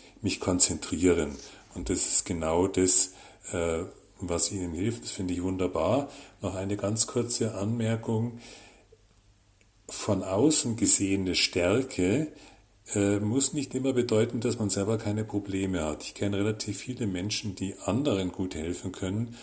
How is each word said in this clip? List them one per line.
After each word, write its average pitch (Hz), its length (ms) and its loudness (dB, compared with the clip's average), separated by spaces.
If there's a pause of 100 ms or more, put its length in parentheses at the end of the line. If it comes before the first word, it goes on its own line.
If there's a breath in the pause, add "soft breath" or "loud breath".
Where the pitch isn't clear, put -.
(200 loud breath)
mich 95 180 0
konzentrieren. 82 960 2 (400 loud breath)
Und 92 140 -6
das 90 200 2
ist - 180 2
genau 85 400 2
das, 92 480 4 (380 loud breath)
äh, 85 320 0 (360)
was 85 320 0
Ihnen 90 220 -4
hilft. 110 300 -2
Das - 80 -8
finde 92 200 -4
ich 87 100 -2
wunderbar. 92 680 0 (320 loud breath)
Noch 92 140 -4
eine 98 200 -4
ganz 101 300 2
kurze 117 480 -2
Anmerkung. 113 840 -2 (1500 loud breath)
Von 95 340 -2
außen 113 540 2
gesehene 95 580 4
Stärke, 104 960 2 (640 loud breath)
äh, 101 260 2
muss 113 320 2
nicht 143 220 -4
immer 131 180 0
bedeuten, 113 480 2
dass 117 180 0
man 107 100 0
selber 101 300 0
keine 107 260 -2
Probleme 95 600 -2
hat. 76 180 -4
Ich - 120 -10
kenne 101 240 0
relativ 107 400 -2
viele 123 280 -6
Menschen, 95 480 -4
die 95 200 -6 (120)
anderen 98 460 0
gut 92 220 -4
helfen 87 380 -6
können, 107 500 -4